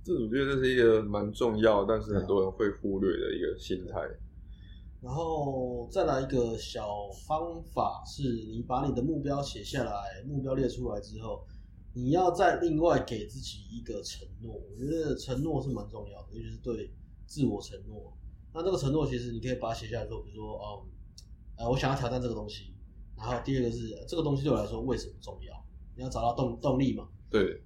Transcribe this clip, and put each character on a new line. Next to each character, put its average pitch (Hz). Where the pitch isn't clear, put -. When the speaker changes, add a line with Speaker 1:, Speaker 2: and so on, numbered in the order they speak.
Speaker 1:
这， 185
我 120
觉 135
得 139
这 135
是 131
一 127
个 113
蛮 104
重 113
要， 107
但 110
是 104
很 90
多 98
人 95
会 104
忽 98
略 95
的 80
一 80
个 82
心 90
态。 90
Speaker 2:
对。 -
然 123
后 135
再 190
来 135
一 135
个 120
小 104
方 165
法， -
是 -
你 113
把 131
你 127
的 123
目 151
标 139
写 107
下 127
来， 101
目 139
标 131
列 131
出 120
来 104
之 107
后， 101
你 123
要 180
再 175
另 160
外 156
给 107
自 -
己 107
一 113
个 101
承 -
诺。 113
我 101
觉 127
得 156
承 131
诺 147
是 135
蛮 107
重 104
要 101
的， -
尤 113
其 113
是 113
对 107
自 143
我 101
承 101
诺。 107
那 160
这 190
个 180
承 135
诺 156
其 123
实 120
你 113
可 120
以 127
把 117
它 113
写 113
下 113
来 -
说， 113
比 113
如 107
说， 107
嗯， 117
呃， 117
我 131
想 135
要 139
挑 127
战 127
这 123
个 113
东 107
西。 -
然 110
后 123
第 135
二 127
个 113
是， 113
这 -
个 160
东 139
西 135
对 151
我 -
来 -
说 113
为 127
什 -
么 -
重 -
要？ -
你 123
要 127
找 117
到 117
动-， 120
动 131
力 127
嘛。 -
Speaker 1:
对。 107